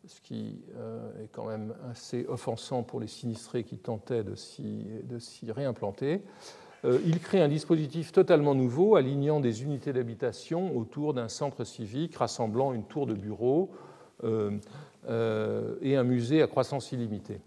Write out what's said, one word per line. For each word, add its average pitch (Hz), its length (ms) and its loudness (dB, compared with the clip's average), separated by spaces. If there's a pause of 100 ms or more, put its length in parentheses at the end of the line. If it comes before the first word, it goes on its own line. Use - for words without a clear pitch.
ce - 140 -20
qui, 107 400 -10 (160)
euh, 113 480 -12
est 107 80 -16
quand 113 140 -8
même 110 280 -6 (160)
assez 120 380 -6
offensant 120 560 -4
pour 135 160 -8
les 120 80 -6
sinistrés 113 560 -6
qui 110 140 -12
tentaient 117 440 -4
de 101 140 -6
s'y, 107 480 -10 (180)
de 123 160 -8
s'y - 320 -12
réimplanter. 135 720 -2 (640)
Euh, 123 220 6
il 165 120 4
crée 190 220 2
un 151 80 8
dispositif 156 640 0
totalement 156 420 8
nouveau, 139 420 6
alignant 143 440 4
des 117 220 2
unités 143 300 -4
d'habitation 127 840 -2
autour 147 380 -2
d'un 120 140 -2
centre 131 360 -4
civique 123 520 -6
rassemblant 123 560 0
une 110 120 -4
tour 143 220 -4
de 110 80 -2
bureaux, 113 560 0 (540)
euh, 110 280 0 (560)
euh, 110 760 0
et 139 140 4
un 127 80 4
musée 123 380 4
à 123 40 6
croissance 131 460 0
illimitée. 107 540 -6